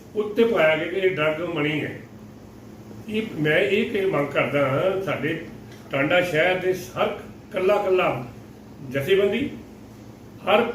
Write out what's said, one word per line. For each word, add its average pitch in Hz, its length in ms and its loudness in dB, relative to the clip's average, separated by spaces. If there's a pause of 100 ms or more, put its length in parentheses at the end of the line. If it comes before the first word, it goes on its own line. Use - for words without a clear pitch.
(140)
ਉੱਤੇ 214 300 2
ਪਾਇਆ 160 320 4
ਗਿਆ 165 100 -2
ਕਿ 185 200 0
ਇਹ 185 100 2
ਡਰੱਗ 156 320 2
ਮਨੀ 151 320 0
ਹੈ। - 180 -6 (1120)
ਇਹ, 214 140 -2 (160)
ਮੈਂ 151 200 4
ਇਹ 202 320 2
ਕਿ 196 160 0
ਮੰਗ 143 220 0
ਕਰਦਾ 139 400 2
ਹਾਂ, 185 340 0
ਸਾਡੇ 147 360 -2 (520)
ਟਾਂਡਾ 156 300 2
ਸ਼ਹਿਰ 170 380 2
ਦੇ 185 140 0
ਹਰ - 360 -2 (400)
ਇਕੱਲਾ 190 260 2
ਇਕੱਲਾ 180 500 2 (680)
ਜਥੇਬੰਦੀ, 196 580 2 (960)
ਹਰ 214 180 6 (120)